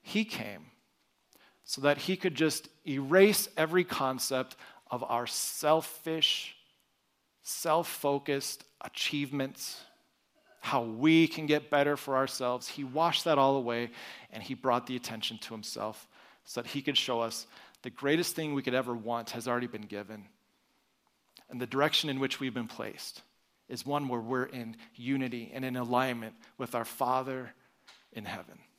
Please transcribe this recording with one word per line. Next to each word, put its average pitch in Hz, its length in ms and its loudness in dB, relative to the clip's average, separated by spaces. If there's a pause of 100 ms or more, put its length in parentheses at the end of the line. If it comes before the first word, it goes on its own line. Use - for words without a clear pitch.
He 214 240 0
came 104 400 -10 (960)
so - 160 -8
that 143 160 6
he 185 200 -2
could 175 180 -2
just 156 340 0 (180)
erase 160 680 6
every 165 280 4
concept 131 720 -2 (340)
of 120 140 -4
our 120 220 0
selfish, - 1300 0 (880)
self-focused 143 1200 0 (180)
achievements, - 1000 -4 (840)
how 131 200 0
we 151 440 6
can 156 200 -4
get 151 240 2
better 143 260 4
for 135 200 -2
ourselves. 127 520 0
He 143 160 -8
washed 151 400 0
that 156 140 6
all 135 180 6
away, 120 340 -2 (400)
and 110 120 -12
he 131 100 -8
brought 123 340 2
the 127 100 -6
attention 113 420 -8
to - 160 -12
himself 107 520 -8 (380)
so - 160 -6
that 117 80 -10
he 139 140 -6
could 139 160 2
show 120 220 0
us 117 260 -4 (340)
the 131 80 -10
greatest 143 480 2
thing 156 160 -2
we 139 100 0
could 127 120 0
ever 123 200 2
want 113 360 -4
has 117 180 -6
already 123 200 0
been 107 140 -10
given. 101 440 -12 (1200)
And 123 100 -12
the 123 80 -4
direction 143 440 2
in 135 100 -2
which 135 200 -2
we've 131 120 -4
been 113 160 -6
placed - 540 -12 (480)
is 123 160 -8
one 143 220 -2
where 120 120 -2
we're 127 240 0
in 117 320 -10 (200)
unity 123 580 -2
and 131 100 -6
in 127 120 -4
alignment 123 580 0 (240)
with 123 160 -6
our 117 100 0
Father 127 720 -2 (580)
in 104 140 -10
heaven. - 320 -12 (200)